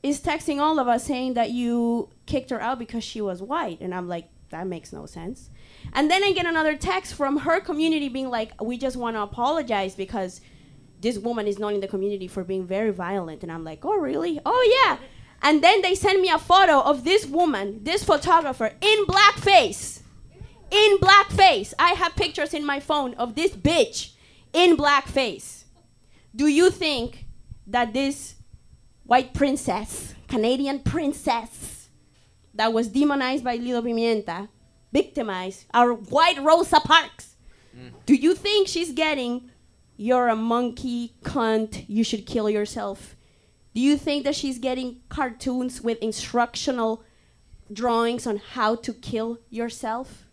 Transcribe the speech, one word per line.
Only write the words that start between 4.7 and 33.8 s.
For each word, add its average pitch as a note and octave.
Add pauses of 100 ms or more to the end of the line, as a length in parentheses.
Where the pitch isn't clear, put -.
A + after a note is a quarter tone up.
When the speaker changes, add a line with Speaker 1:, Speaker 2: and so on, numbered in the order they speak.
Speaker 1:
no D3+
sense." E3+ (440)
And D4
then F#4+
I G4+
get F4
another D#4
text F#4
from C#4+
her E4+
community D#4
being C4
like, A3+
"We A#3+
just B3+
wanna A3+
apologize A#3
because F#3+ (600)
this A3
woman A3
is G3+
known G#3
in G3
the G3
community G3
for F#3
being F#3+
very G3+
violent." F3+
And E3
I'm E3
like, D#3
"Oh, G#4
really? D4+
Oh, B4 (200)
yeah." D4+ (440)
And D4
then F#4
they F#4
send F#4+
me F#4
a E4
photo F4
of B3+
this F#4+
woman, B3+
this E4
photographer, D4 (100)
in G#4+
blackface. F#4 (760)
In G#4
blackface. G4
I F4
have F4
pictures D#4
in D4
my C#4+
phone C#4
of A#3+
this D#4+
bitch C#4+ (420)
in E4+
blackface. C4+ (720)
Do C4+
you D4+
think C#4 (400)
that A#3
this C#4 (680)
white B3
princess, B3 (140)
Canadian C4
princess, - (640)
that A3+
was A3+
demonized C4+
by B3
Lilo A#3+